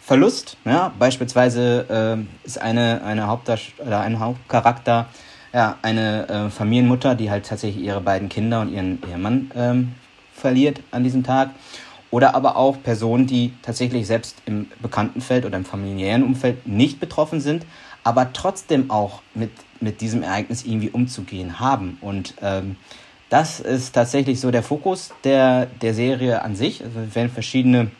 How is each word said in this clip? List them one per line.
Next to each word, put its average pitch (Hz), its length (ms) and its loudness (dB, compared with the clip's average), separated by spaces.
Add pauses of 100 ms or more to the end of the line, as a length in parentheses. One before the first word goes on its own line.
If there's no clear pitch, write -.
Verlust, - 640 4
ja, 165 340 2
beispielsweise, 123 920 2
ähm, 110 380 -2 (140)
ist - 160 -12
eine, 117 460 0
eine 107 220 -2
Hauptdarst-, 113 520 -4
oder 113 220 -2
ein 113 180 -2
Hauptcharakter, 120 880 0 (440)
ja, 117 300 2
eine, 110 480 -2
äh, 104 200 -4
Familienmutter, 123 640 2
die 110 160 -4
halt 101 160 -4
tatsächlich 104 380 -6
ihre 98 160 -4
beiden 95 300 -2
Kinder 113 320 -2
und 92 100 -4
ihren 92 340 -4
Ehemann, 104 480 -2
ähm, 123 380 0 (400)
verliert 135 480 2 (100)
an 123 140 -2
diesem 127 180 0
Tag. 131 280 2 (600)
Oder - 240 6
aber 131 220 4
auch 135 260 2
Personen, 117 440 2
die 123 340 0
tatsächlich 120 460 -2
selbst 113 300 -2 (100)
im 104 220 -4 (120)
Bekanntenfeld 120 640 -2
oder 98 140 -6
im 92 80 -6
familiären 98 560 0
Umfeld 123 440 0
nicht 113 340 2
betroffen 160 420 -2
sind, 156 240 -2 (360)
aber 123 300 2
trotzdem 156 580 -2
auch 104 300 -2 (140)
mit, 113 160 -4 (300)
mit 107 200 -4
diesem 110 220 -2
Ereignis 104 420 -4
irgendwie 110 260 -2
umzugehen 95 680 -4
haben. 110 400 -2
Und, 98 420 -8
ähm, 95 340 -4 (520)
das 156 320 2
ist 127 320 -4
tatsächlich 131 480 0
so 127 100 0
der 117 120 2
Fokus 185 500 -4 (100)
der, 131 440 4
der 113 280 -4
Serie 123 480 0
an 104 140 -4
sich. 127 260 -2
Also 113 180 -10
es 107 140 -10
werden 120 160 0
verschiedene 123 680 2